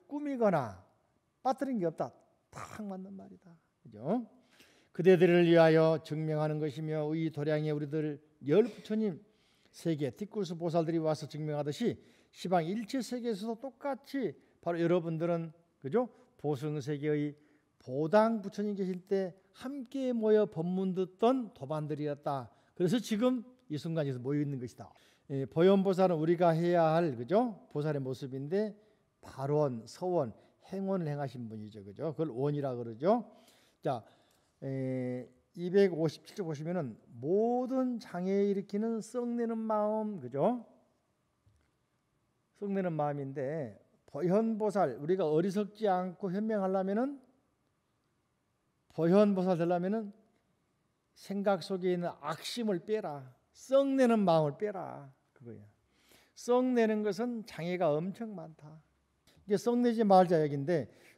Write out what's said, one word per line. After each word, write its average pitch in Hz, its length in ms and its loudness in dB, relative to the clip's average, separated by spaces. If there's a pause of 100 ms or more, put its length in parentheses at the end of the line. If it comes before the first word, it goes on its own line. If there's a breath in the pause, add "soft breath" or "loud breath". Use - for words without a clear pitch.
꾸미거나 214 760 -2 (580)
빠뜨린 262 360 -2
게 175 80 0
없다. 156 260 -4 (380)
딱 - 340 -14
맞는 190 300 -10
말이다. 190 360 -20 (320)
그죠? 143 440 -4 (640 soft breath)
그대들을 175 540 8
위하여 160 580 8
증명하는 151 540 -2
것이며 156 560 -4
의 160 160 -2
도량에 151 400 -2
우리들 147 500 -4 (280)
열 185 160 8
부처님 214 600 -4 (460 soft breath)
세계 151 400 -2
티쿠스 190 460 -8
보살들이 165 420 0
와서 156 280 -2
증명하듯이 147 720 -4 (340 soft breath)
시방 175 360 -2
일체 214 340 -4
세계에서도 226 600 -6
똑같이 262 760 -6 (260 soft breath)
바로 170 200 -2
여러분들은, 165 720 0 (280)
그죠? 208 280 0 (280 soft breath)
보승 151 440 -4
세계의 147 540 -2 (440 soft breath)
보당 202 640 2
부처님 202 320 -6
계실 185 320 -4
때 190 280 -2 (180 soft breath)
함께 262 600 -6
모여 214 340 4
법문 185 480 -2
듣던 214 600 0
도반들이었다. 143 960 -6 (240 soft breath)
그래서 180 240 2
지금 226 460 0 (240)
이 151 100 -6
순간에서 151 400 -4
모여 139 220 -2
있는 143 180 -2
것이다. 113 340 -14 (380 soft breath)
예, 135 160 -4
보현보살은 185 680 4
우리가 170 340 4
해야 165 440 4
할, 165 220 0
그죠? 190 540 -2
보살의 147 300 -2
모습인데 143 760 -4 (440 soft breath)
발원, 139 640 -2
서원, 170 460 -2 (340 soft breath)
행원을 190 420 -4
행하신 135 400 -8
분이죠. 107 360 -14
그죠? 101 280 -8
그걸 156 180 -4
원이라 135 460 -2
그러죠. 120 540 -2 (520 soft breath)
자, 127 220 -4 (580 soft breath)
에, 131 640 -6 (260)
이백오십칠 175 800 0
쪽 202 80 -6
보시면은 156 520 -6 (120)
모든 240 920 -2
장애 190 460 -2
일으키는 208 560 -2
썩내는 240 580 -4
마음, 214 640 -2
그죠? 147 440 0 (1900)
썩내는 190 340 -2
마음인데 143 880 -4 (280)
보현보살, 196 920 0
우리가 165 340 0
어리석지 202 580 0
않고 185 440 -2
현명하려면은, 208 880 -2 (1700)
보현보살 185 640 4
되려면은 180 540 -2 (1000)
생각 196 480 -2
속에 185 300 -2
있는 175 160 -2 (120)
악심을 175 600 -4
빼라. 156 520 -6 (200)
썩내는 269 680 4
마음을 160 360 4
빼라. 143 560 -10 (220)
그거야. 113 260 -18 (760 soft breath)
썩내는 240 680 2
것은 214 440 -4
장애가 175 460 -2
엄청 196 420 -4
많다. 160 460 -18 (640 soft breath)
이게 202 100 2
썩내지 240 480 2
말자 185 380 8
얘기인데, 143 480 0 (280 soft breath)